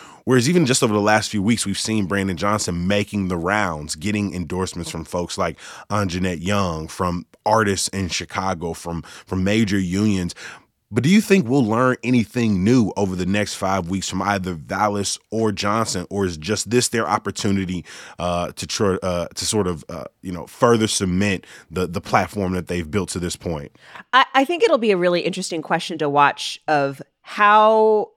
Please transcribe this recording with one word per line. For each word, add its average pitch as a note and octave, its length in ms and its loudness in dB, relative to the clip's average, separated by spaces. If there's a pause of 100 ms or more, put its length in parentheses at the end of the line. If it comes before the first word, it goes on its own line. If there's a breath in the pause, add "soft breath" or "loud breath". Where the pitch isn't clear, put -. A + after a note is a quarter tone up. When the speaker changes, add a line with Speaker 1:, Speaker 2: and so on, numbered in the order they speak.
(260 loud breath)
Speaker 1:
Whereas B2+ 240 4
even F3 160 6
just A#2+ 180 2
over A2 100 2
the G#2 60 2
last G#2+ 300 2
few G#2 120 -2
weeks, A2 240 0
we've G2 140 -4
seen G#2+ 280 -2
Brandon G2 280 -2
Johnson F2+ 520 -2
making G2+ 420 0
the F2+ 80 -2
rounds, E2+ 580 -2
getting G2+ 380 -2
endorsements F2+ 580 -6
from D#2+ 140 -8
folks F2 320 -6
like E2+ 200 -2 (320 loud breath)
Anjanette F#2 560 -2
Young, F2+ 440 -2
from F2+ 360 -4 (200)
artists G#2+ 420 2
in F#2+ 220 -4
Chicago, F2+ 640 -4
from, E2+ 280 -8 (240 loud breath)
from F#2+ 200 -2
major G2+ 340 2
unions. F#2+ 560 0 (560 loud breath)
But A#2+ 120 0
do D3+ 60 4
you G#3 120 6
think F#3+ 260 2
we'll C3 180 4
learn A#2+ 380 2
anything A2+ 600 2
new A2+ 340 4
over F#2+ 180 0
the F2 100 -2
next G2+ 300 -2
five F#2+ 340 -2
weeks F#2+ 200 -4
from F#2+ 140 -2
either F#2+ 300 -2
Vallas G2 680 -2 (100)
or A2 220 0
Johnson, G#2 580 -2
or G2 160 0
is E2+ 100 -2
just G2 360 -4
this A#2+ 180 2
their A2+ 180 -2
opportunity, F#2+ 800 -2 (320 loud breath)
uh, F2 360 -2
to - 120 -12
tr-, F#2+ 380 0
uh, F2 240 -2
to - 180 -10
sort G#2 220 0
of, E2 200 -4
uh, D#2+ 180 -12 (160)
you F#2 100 -8
know, E2 160 -10
further A#2+ 400 4
cement F#2+ 580 0 (240 loud breath)
the, F2+ 160 -2
the F2 160 -4
platform F#2+ 520 0
that F2+ 140 -4
they've F2 220 -4
built F2+ 200 -2
to F#2+ 100 -6
this E2+ 160 -4
point? D#2 360 -8 (420 loud breath)
Speaker 2:
I, B3+ 200 6
I C4+ 120 4
think F4 180 -2
it'll D#4+ 160 4
be G#3+ 120 2
a F#3+ 60 2
really F3 240 2
interesting F3 400 -4
question E3 380 -4
to D3 100 0
watch C#3+ 580 2
of C#3 340 0 (200)
how, G#3+ 960 4